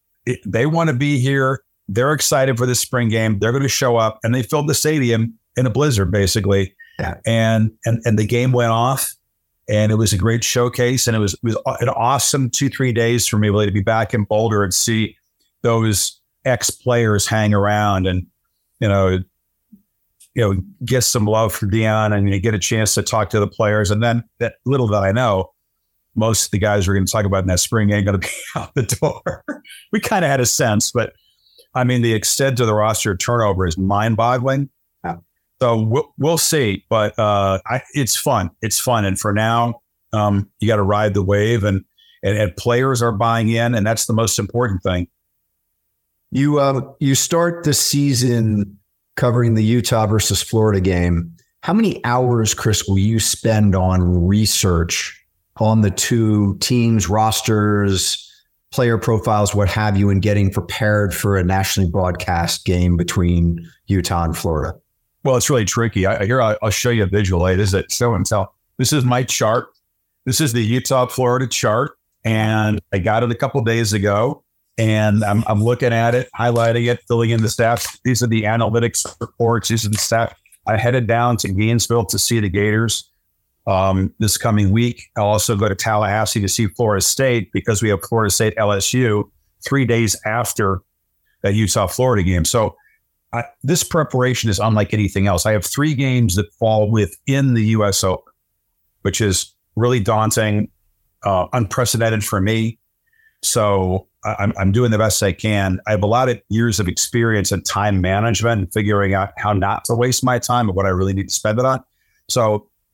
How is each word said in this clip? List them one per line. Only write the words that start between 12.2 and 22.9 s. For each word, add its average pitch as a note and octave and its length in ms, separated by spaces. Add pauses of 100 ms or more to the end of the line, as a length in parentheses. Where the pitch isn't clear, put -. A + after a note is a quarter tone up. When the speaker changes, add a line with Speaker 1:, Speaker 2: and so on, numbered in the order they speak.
Speaker 1:
two, - 180
three B2+ 240
days A#2 340
for A2 120
me, G#2+ 120
really, G#2 160
to G2 60
be G2+ 100
back A2 320
in G#2+ 100
Boulder G#2+ 400
and F#2+ 80
see A2 440 (460)
those A2+ 580 (240)
ex-players A#2 840
hang G#2+ 280
around G2+ 520
and, F#2 200 (540)
you A2+ 80
know, F#2+ 300 (1160)
you A#2+ 80
know, G2 180 (240)
get B2 180
some A2 240
love A2 280
from G#2 160
Dion, A2 420
and G2+ 160
you G2 120
get G#2+ 140
a G#2+ 40
chance A2 360